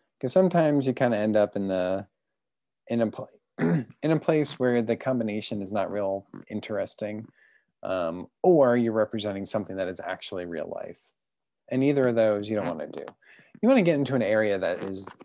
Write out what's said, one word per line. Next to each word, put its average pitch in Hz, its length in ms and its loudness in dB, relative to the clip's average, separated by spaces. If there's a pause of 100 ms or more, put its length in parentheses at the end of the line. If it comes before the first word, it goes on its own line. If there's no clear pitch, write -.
(200)
'cause 131 140 -4
sometimes 156 540 4
you 127 60 0
kinda 120 240 2
end 107 200 2
up 104 180 2
in 98 140 -2
the, 92 360 -2 (840)
in 117 120 0
a 110 100 2
pla-, - 180 -12 (180)
<clears throat> - 140 -20
in 160 520 0
a 156 80 2
place 156 380 0
where 123 240 2
the 113 140 0
combination 110 680 -4
is 95 100 -8
not 95 200 -2
real 98 340 -2 (240)
interesting, 107 760 -6 (560)
um, 87 440 -4 (140)
or 143 340 6
you're 117 180 2
representing 104 520 -2
something 95 300 -6
that 95 120 -4
is 90 120 -8
actually 90 460 -8
real 85 220 -8
life. - 340 -12 (680)
And 131 140 0
either 139 240 4
of 120 80 2
those 107 340 2
you 110 60 -2
don't 98 120 -2
wanna 80 200 -6
do. - 180 -12 (560)
You 214 80 4
wanna 262 140 6
get 165 120 4
into 135 200 0
an 120 80 2
area 104 340 2
that 90 260 -2
is, 95 240 -8 (180)